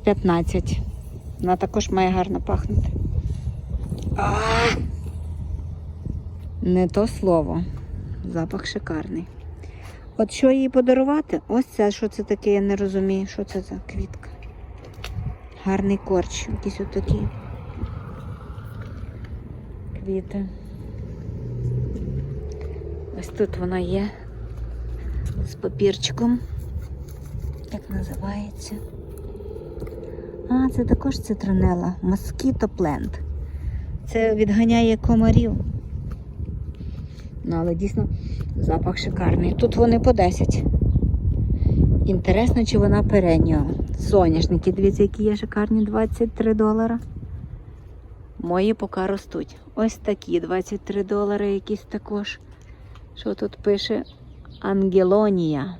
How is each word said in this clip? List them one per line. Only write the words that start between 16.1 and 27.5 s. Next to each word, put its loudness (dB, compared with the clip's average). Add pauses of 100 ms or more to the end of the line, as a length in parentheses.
якісь -6
отакі 0 (2750)
квіти. -4 (2750)
Ось -8
тут -2
вона -2
є -2 (1400)
з -12
папірчиком. 0 (1300)